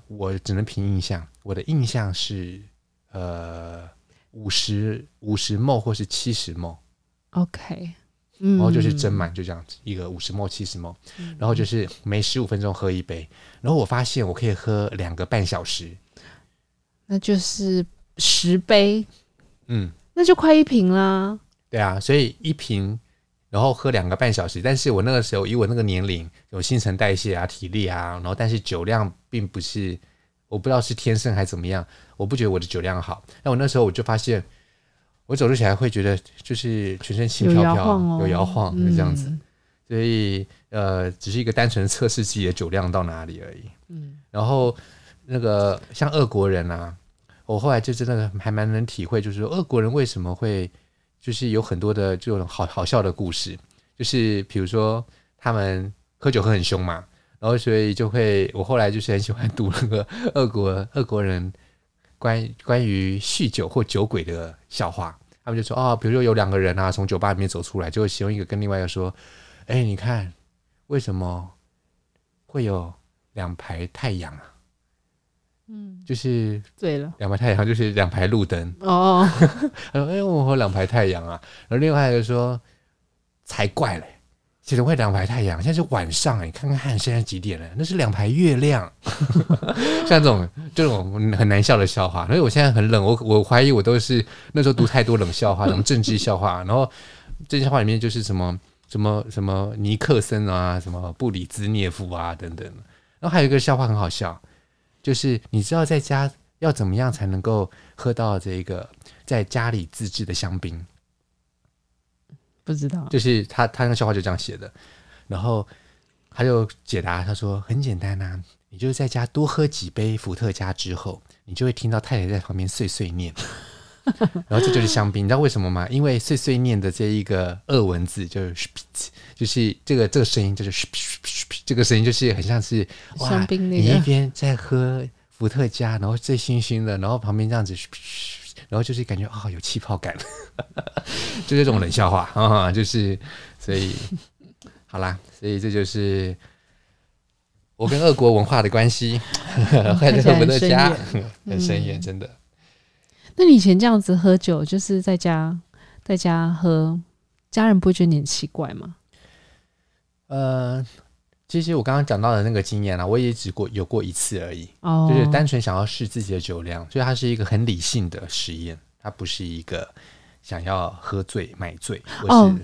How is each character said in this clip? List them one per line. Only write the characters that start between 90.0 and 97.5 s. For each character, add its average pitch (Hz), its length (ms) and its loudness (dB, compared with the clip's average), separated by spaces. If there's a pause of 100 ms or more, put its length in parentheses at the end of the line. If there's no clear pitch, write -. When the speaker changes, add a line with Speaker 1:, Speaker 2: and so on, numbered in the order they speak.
Speaker 1:
像 160 160 6
这 147 60 6
种， 92 200 4 (240)
这 165 120 2
种 107 480 0
很 101 160 4
难 101 120 6
笑 113 160 6
的 101 80 4
笑 92 240 2
话。 87 200 -4
所 123 80 2
以 - 20 4
我 147 100 4
现 147 140 4
在 139 80 6
很 110 180 4
冷， 110 160 4
我， 113 180 4
我 107 200 6
怀 120 180 4
疑 139 120 6
我 107 100 4
都 117 160 4
是 113 260 2 (280)
那 151 100 2
时 135 60 4
候 135 40 6
读 117 140 4
太 127 160 4
多 113 140 2
冷 90 160 0
笑 104 200 2
话， 98 140 0
<laughs> - 20 4
什 92 80 2
么 98 60 2
政 123 180 2
治 107 160 2
笑 98 220 0
话， 90 240 0
然 92 60 -8
后 127 200 2 (600)
政 147 100 0